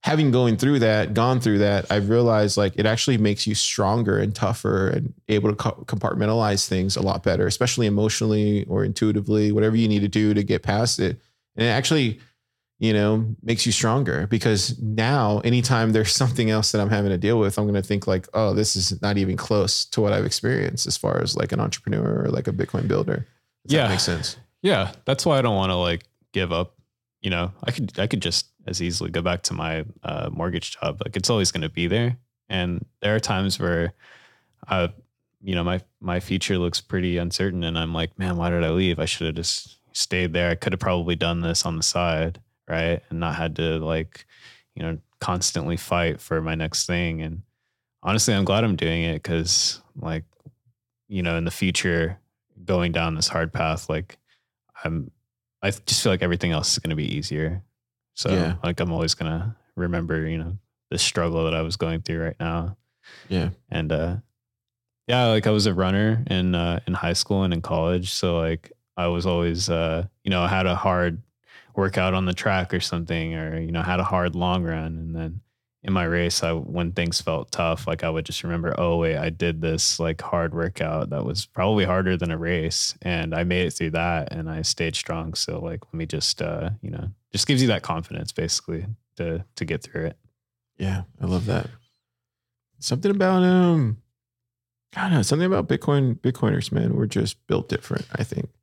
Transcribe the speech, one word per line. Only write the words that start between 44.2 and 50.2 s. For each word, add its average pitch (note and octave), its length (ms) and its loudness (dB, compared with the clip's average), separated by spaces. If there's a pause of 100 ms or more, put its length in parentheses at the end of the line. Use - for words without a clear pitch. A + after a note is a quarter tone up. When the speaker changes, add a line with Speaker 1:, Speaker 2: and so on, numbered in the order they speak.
Speaker 2:
you - 80 -10
know, E2 160 -6 (220)
constantly E2+ 580 -2
fight E2+ 420 0
for E2 220 -2
my D#2+ 120 -2
next D#2+ 320 -4
thing." E2+ 360 -2
And E2 200 -8 (600)
honestly, G#2 320 2
I'm G2 100 4
glad G2+ 200 2
I'm G2+ 120 2
doing E2 260 0
it, D#2+ 200 -2
'cause, - 580 0 (160)
like, D#2+ 280 -6 (840)